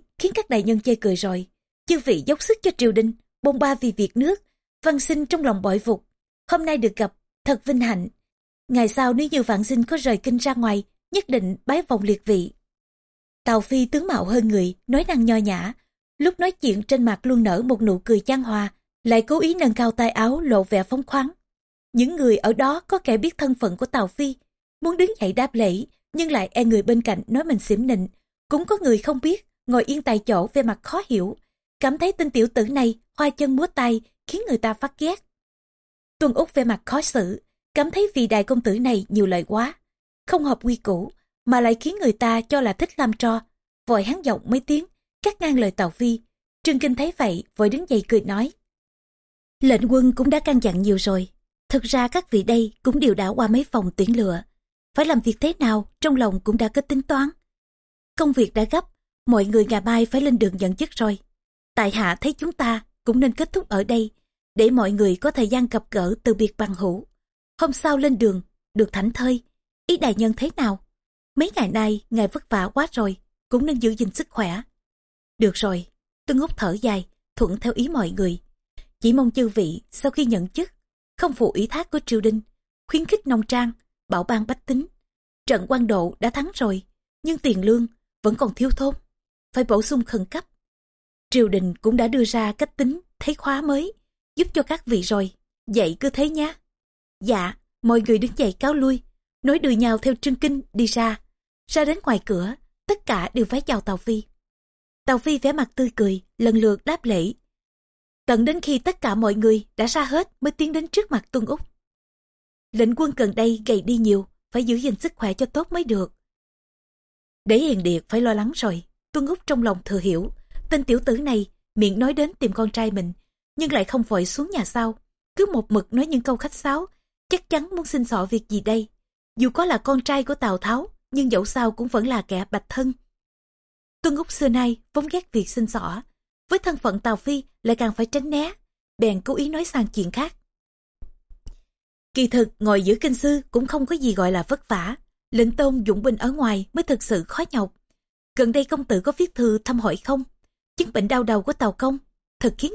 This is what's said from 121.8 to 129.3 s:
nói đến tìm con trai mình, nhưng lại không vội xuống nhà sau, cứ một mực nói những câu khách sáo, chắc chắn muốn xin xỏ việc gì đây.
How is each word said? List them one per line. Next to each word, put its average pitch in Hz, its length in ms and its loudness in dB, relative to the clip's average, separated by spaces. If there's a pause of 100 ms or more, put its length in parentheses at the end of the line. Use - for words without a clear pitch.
nói 262 140 2
đến 294 260 -2
tìm 214 140 -2
con 220 180 -2
trai 220 200 -4
mình, 180 220 -4 (420)
nhưng 294 160 -2
lại 226 120 2
không 240 200 -2
vội 185 220 -2
xuống 294 240 -6
nhà 330 160 -4
sau, 226 340 -4 (360)
cứ 403 180 2
một 220 180 -2
mực 208 220 0
nói 269 140 2
những 277 140 0
câu 247 160 -2
khách 294 160 -8
sáo, 294 320 -4 (440)
chắc - 200 -4
chắn 320 260 -2
muốn 339 100 -6
xin 269 180 -2
xỏ 202 220 -2
việc 220 240 -4
gì 208 120 -4
đây. 220 260 -2 (520)